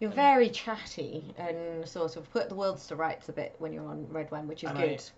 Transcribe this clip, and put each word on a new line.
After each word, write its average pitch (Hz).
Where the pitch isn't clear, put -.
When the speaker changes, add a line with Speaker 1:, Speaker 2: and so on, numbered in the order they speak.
Speaker 1:
You're 214
Speaker 2:
and 202
Speaker 1:
very 269
chatty -
and 170
sort 165
of 151
put -
the 190
worlds 190
to 160
rights 160
a 156
bit -
when 160
you're 151
on 151
red 156
wine, 151
which 156
is 147
Speaker 2:
And 143
I, 165
Speaker 1:
good, 143